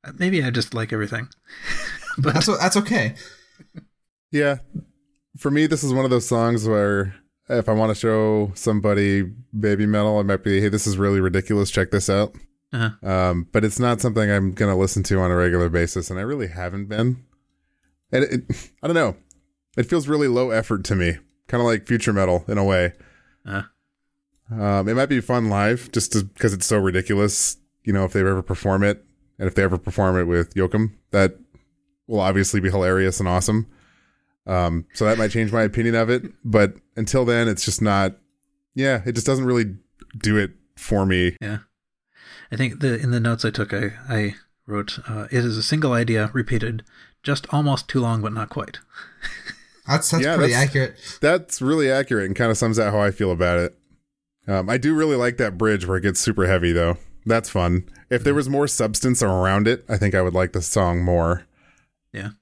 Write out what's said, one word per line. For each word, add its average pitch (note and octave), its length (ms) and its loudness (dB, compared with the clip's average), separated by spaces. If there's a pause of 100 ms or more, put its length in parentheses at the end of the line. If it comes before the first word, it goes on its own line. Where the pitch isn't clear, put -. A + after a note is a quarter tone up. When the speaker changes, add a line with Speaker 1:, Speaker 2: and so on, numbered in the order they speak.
Speaker 1:
Uh, C#3+ 120 -18
maybe F3+ 280 0
I B2 60 0
just A#2 240 -4
like A2+ 180 -4
everything. A2+ 400 -6
<laughs> - 60 -20 (800)
But C#3 140 0
Speaker 2:
That's E3 140 2
o-, G3 100 2
that's F#3 180 0
okay. G3+ 380 0 (1160)
Speaker 3:
Yeah. C#3+ 260 0 (800)
For C#3+ 140 -2
me, D3+ 140 4
this D3 180 0
is C3 100 0
one C3 100 2
of B2+ 60 2
those A#2+ 160 2
songs A#2 420 2
where G2+ 460 2 (340)
if A#2+ 200 0
I A2 40 2
wanna A2 220 2
show G#2+ 600 0
somebody G2+ 680 2 (360)
baby G#2 280 2
metal, G#2 320 2
I G#2 40 0
might G2 220 0
be, G2 160 2
"Hey, G#2 80 2
this G#2 180 0
is F#2+ 120 -2
really G2 220 2
ridiculous. F#2+ 500 0
Check F#2+ 220 0
this G#2 180 0
out." G2+ 240 0 (380)
Speaker 1:
Uh-huh. A2 360 -4
Speaker 3:
Um, F2+ 440 0
but G#2+ 120 2
it's G#2+ 140 -2
not A#2+ 220 2
something A2 300 0
I'm G2 220 2
gonna G2 240 2
listen F#2+ 280 0
to F#2+ 160 0
on F2+ 100 2
a F2+ 60 2
regular F2 320 2
basis, E2+ 420 -2
and F#2 80 -6
I F#2+ 40 -6
really A#2+ 260 -6
haven't F2+ 380 -8
been. A#2 380 -2 (880)
And C3 120 2
it, - 80 -4
it, - 380 -6 (120)
I D3 60 -6
don't E3+ 80 0
know. A#2+ 200 0 (600)
It B2 100 0
feels D#3 220 -2
really D3 200 2
low B2 220 0
effort A2 360 -2
to G#2 100 0
me, E2+ 220 0 (280)
kinda A#2+ 180 0
like A2+ 220 0
future A#2 260 0
metal F2+ 360 2
in G#2 100 -2
a G2 60 2
way. F2+ 280 2 (540)
Speaker 1:
Uh-huh. G2 160 -8 (880)
Speaker 3:
Um, G2+ 380 0
it A2+ 60 0
might C3 120 2
be C3+ 140 2
fun A#2 280 0
live G#2+ 440 0
just - 200 -2
to, G2+ 160 0 (100)
'cause G#2 140 2
it's F#2 140 -2
so G#2+ 120 2
ridiculous, G2 800 0 (260)
you G#2+ 80 0
know, G2 120 2
if F2+ 80 -4
they G2+ 80 0
ever F#2+ 220 2
perform F#2+ 400 0
it, G2+ 220 0 (340)
and F#2+ 80 -4
if F2+ 80 -2
they G2 80 4
ever F#2 160 2
perform F#2 400 0
it F2 60 2
with E2+ 320 0
Joachim, G#2 420 0 (140)
that F#2+ 260 2 (680)
will G#2+ 140 0
obviously F#2+ 400 2
be F#2 100 0
hilarious F#2+ 500 2
and F#2 80 0
awesome. G#2+ 380 0 (800)
Um, F2 480 -2
so A2+ 100 -2
that A2 140 2
might G#2+ 120 0
change A2 220 -2
my A2+ 100 2
opinion A2+ 320 0
of A2+ 140 2
it, B2 160 0 (180)
but G#2 320 2 (220)
until A#2 300 0
then, A#2 220 2
it's G2 180 -2
just - 160 -2
not, G2 340 0 (580)
yeah, C3 300 0
it A#2+ 80 -4
just A#2 140 -4
doesn't C3+ 180 0
really A#2 320 0 (400)
do G#2 220 0
it G2 140 0 (220)
for G2+ 300 0
me. F#2 380 2
Speaker 1:
Yeah. G#2+ 160 -8 (920)
I A2 60 -8
think B2 240 -2
the, B2 180 0
in B2+ 120 -2
the A#2+ 100 2
notes A#2 240 0
I A2 60 0
took, G#2 240 -4
I, G2+ 180 -4 (160)
I G#2+ 280 -2 (300)
wrote, G#2 400 -8
uh, G#2+ 240 -8
"It B2 140 0
is A2 140 -2
a G#2+ 40 -4
single D#3 300 0
idea A2+ 400 0
repeated, A2+ 500 -4 (400)
just C#3+ 300 -4
almost C#3+ 360 -2
too C3 120 0
long, A#2 220 0
but G#2+ 100 -4
not A2 160 -6
quite." - 340 -12
<laughs> - 1040 -16
Speaker 2:
That's, D3 240 0
that's E3 120 2
Speaker 3:
Yeah, D#3+ 140 0
Speaker 2:
pretty C3+ 160 4
Speaker 3:
that's B2+ 140 4
Speaker 2:
accurate. - 560 -4
Speaker 3:
that's E3+ 400 0
really C#3+ 280 2
accurate B2+ 360 0
and G2 100 -4
kinda A#2 180 2
sums A2 240 0
out G#2 140 2
how G#2 80 2
I G2+ 100 4
feel F#2+ 220 -2
about F2 260 2
it. F2 200 -2 (680)
Um, F#2+ 220 -2
I A#2+ 80 0
do D3 180 0
really D#3 220 2
like B2 220 0
that G#2 180 -2
bridge G#2 300 2
where F#2+ 100 0
it F2+ 60 -2
gets F#2+ 180 0
super G2+ 260 2
heavy, F2 260 2
though. E2+ 260 2 (260)
That's A2+ 240 2
fun. F2+ 400 0 (220)
If A#2+ 120 0
there C#3+ 100 2
Speaker 1:
Mm-hmm. C#3+ 40 2
Speaker 3:
was C3+ 140 -2
more C#3+ 180 2
substance A#2+ 540 0
around F#2+ 440 2
it, B2 220 0
I A2 80 0
think F#2+ 180 2
I F#2 60 4
would F2+ 140 0
like F#2 180 0
the F#2 80 -2
song F2 420 2
more. F2 440 2 (640)
Speaker 1:
Yeah. G#2 180 -10 (120)